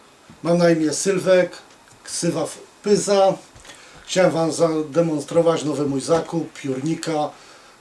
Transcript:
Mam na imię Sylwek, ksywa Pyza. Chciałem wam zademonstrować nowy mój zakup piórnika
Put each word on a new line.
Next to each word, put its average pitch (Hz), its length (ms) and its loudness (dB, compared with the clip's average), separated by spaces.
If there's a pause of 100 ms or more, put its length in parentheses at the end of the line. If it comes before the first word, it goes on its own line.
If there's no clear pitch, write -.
(440)
Mam 170 140 2
na 175 120 4
imię 156 240 2
Sylwek, 180 640 0 (460)
ksywa 156 440 -4 (360)
Pyza. 196 500 4 (720)
Chciałem 175 260 2
wam 165 200 -2
zademonstrować 160 1120 0
nowy 143 220 -2
mój 135 160 -2
zakup 160 520 -2
piórnika 147 760 -6 (520)